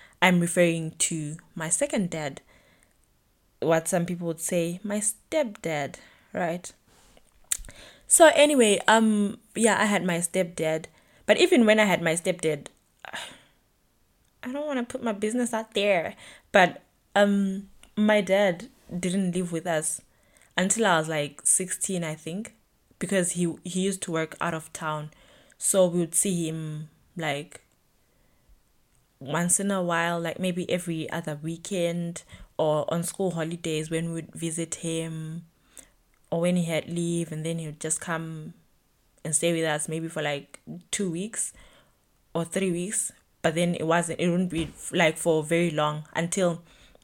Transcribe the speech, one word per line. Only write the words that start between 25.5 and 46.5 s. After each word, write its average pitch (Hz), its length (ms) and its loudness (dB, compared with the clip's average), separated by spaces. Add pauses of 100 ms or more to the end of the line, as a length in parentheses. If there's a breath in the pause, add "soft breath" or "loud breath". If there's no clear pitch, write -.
So 190 280 4
we 175 140 0
would 165 140 -2
see 175 340 0
him, 156 400 -8 (280)
like, 151 480 -6 (1500)
once 165 420 0
in 196 100 -2
a 196 120 0
while, 170 380 0
like, 165 180 -6
maybe 180 320 -4
every 170 400 -4
other 156 320 -6
weekend 170 800 -4 (340 loud breath)
or 151 360 0
on 170 100 -2
school 180 300 -4
holidays 160 580 -4
when 165 180 -2
we 165 60 -6
would 165 180 -10
visit 160 440 -6
him 165 680 -6 (880 loud breath)
or 170 100 -2
when 180 160 2
he 175 80 2
had 165 240 -2
leave, 170 440 -2
and 156 120 -6
then 165 140 -4
he 160 80 -8
would 151 140 -12
just 160 200 -4
come 160 540 -8 (680)
and 160 100 -2
stay 170 180 0
with 165 120 0
us 156 240 -2
maybe 160 200 -6
for, 160 140 -6
like, 143 380 -6 (300)
two 196 200 -4
weeks 190 420 -6 (800 soft breath)
or 170 100 -2
three 190 280 -2
weeks. 180 400 -4 (300)
But 165 140 2
then 175 180 2
it - 120 -4
wasn't, 165 340 0
it 175 80 2
wouldn't 175 220 2
be, 160 200 -4 (220)
like, 160 260 2
for 160 240 2
very 170 280 0
long 151 340 -2 (100)
until 170 480 0 (420 soft breath)